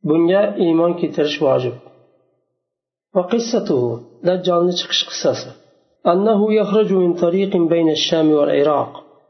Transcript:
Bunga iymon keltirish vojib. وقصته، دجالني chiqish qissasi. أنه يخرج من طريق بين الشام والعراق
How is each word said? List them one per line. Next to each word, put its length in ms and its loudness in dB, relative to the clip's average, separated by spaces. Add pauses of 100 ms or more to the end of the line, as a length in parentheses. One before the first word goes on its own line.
Bunga 380 2 (160)
iymon 400 2
keltirish 440 -2
vojib. 340 0 (1400)
وقصته، 680 0 (420)
دجالني 480 0
chiqish 380 -6
qissasi. 400 -4 (560)
أنه 480 2
يخرج 400 2
من 200 2
طريق 440 0
بين 320 2
الشام 420 0
والعراق 600 0 (380)